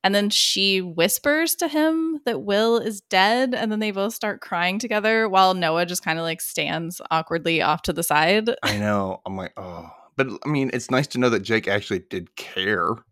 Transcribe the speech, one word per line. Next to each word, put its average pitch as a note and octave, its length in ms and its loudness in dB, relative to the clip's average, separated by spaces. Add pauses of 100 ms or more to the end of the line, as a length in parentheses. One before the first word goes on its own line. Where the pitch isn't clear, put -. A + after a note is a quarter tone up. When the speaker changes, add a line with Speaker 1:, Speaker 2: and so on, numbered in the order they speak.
Speaker 1:
And G3 120 2
then G3+ 160 2
she F#3+ 500 2
whispers G3 760 0
to E4+ 120 -2
him D#4+ 560 0
that G#3+ 180 -2
Will A3 360 2
is G#3 240 -4
dead, A#3+ 520 2
and A3 160 -2
then G#3+ 100 -2
they G#3+ 100 -2
both G3 240 -2
start - 260 -6
crying F3+ 380 -2
together A3 500 0
while F#3+ 240 6
Noah E3+ 320 2
just F3+ 180 -6
kinda, E3 200 -2
like, E3 180 -4
stands E3 720 -4
awkwardly D#3+ 500 0
off D3+ 220 0
to F3 100 -2
the D#3+ 100 -4
side. F3+ 460 2 (140)
Speaker 2:
I G#2 160 -2
know. G2+ 480 0
I'm G2 100 -8
like, F#2+ 220 -8
"Oh." E2+ 320 -14 (260)
But, C3+ 120 2 (160)
I C#3 40 -4
mean, C#3 240 0
it's B2 180 -6
nice C3 180 4
to - 100 -6
know B2 120 4
that G#2 100 2
Jake A2 280 0
actually G2+ 320 0
did - 360 -10
care. F#2 520 -2 (240)